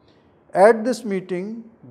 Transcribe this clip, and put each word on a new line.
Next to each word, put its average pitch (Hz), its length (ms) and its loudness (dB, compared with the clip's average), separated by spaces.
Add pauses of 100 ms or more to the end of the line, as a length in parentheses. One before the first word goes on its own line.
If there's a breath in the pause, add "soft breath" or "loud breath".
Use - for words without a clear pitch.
(540 soft breath)
At 214 320 4
this 247 180 -6
meeting, 190 600 -8 (280)